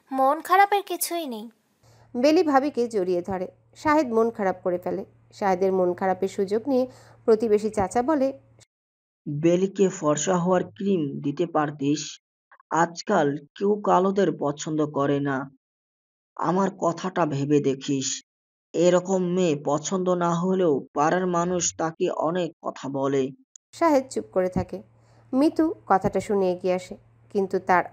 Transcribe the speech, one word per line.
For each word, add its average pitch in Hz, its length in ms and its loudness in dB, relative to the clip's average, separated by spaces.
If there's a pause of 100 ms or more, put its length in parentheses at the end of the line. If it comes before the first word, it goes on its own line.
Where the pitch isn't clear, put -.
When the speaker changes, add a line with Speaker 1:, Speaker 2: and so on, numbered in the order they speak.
(120)
Speaker 1:
মন 269 300 2
খারাপের 403 420 4
কিছুই 339 440 -6
নেই।" 226 220 -12 (680)
Speaker 2:
বেলি 311 280 4
ভাবিকে 269 440 2
জড়িয়ে 185 340 -2
ধরে। 185 260 -6 (280)
শাহেদ 302 360 2
মন 226 180 2
খারাপ 190 340 -2
করে 180 140 0
ফেলে। 180 280 -6 (280)
শাহেদের 190 400 0
মন 180 200 2
খারাপের 185 340 -2
সুযোগ 202 400 -2
নিয়ে 254 200 2 (380)
প্রতিবেশী 214 440 2
চাচা 202 340 -2
বলে, 269 360 0 (880)
Speaker 3:
"বেলিকে 175 640 2
ফর্সা 156 480 0
হওয়ার 180 260 2
ক্রিম 156 580 -2
দিতে 147 240 -2
পারতিস, 151 760 -2 (500)
আজকাল 165 680 0
কেউ 208 440 -4
কালোদের 196 460 2 (120)
পছন্দ 147 460 -2
করে 143 340 0
না। 139 320 -4 (840)
আমার 185 360 0
কথাটা 170 540 -2
ভেবে 143 340 2
দেখিস, 135 640 -2 (500)
এরকম 180 500 2
মেয়ে 175 420 0
পছন্দ 165 440 -2
না 175 240 0
হলেও 175 600 0
পাড়ার 170 340 0
মানুষ 175 500 -2
তাকে 165 320 -2
অনেক 170 520 -2
কথা - 280 -10
বলে।" 135 400 -2 (440)
Speaker 2:
শাহেদ 285 340 2
চুপ - 240 -8
করে 185 180 0
থাকে। 185 340 -6 (500)
মিতু 311 400 2 (120)
কথাটা 196 340 0
শুনে 190 320 0
এগিয়ে 180 220 -2
আসে, 185 240 -8 (360)
কিন্তু 190 260 0
তার 180 340 2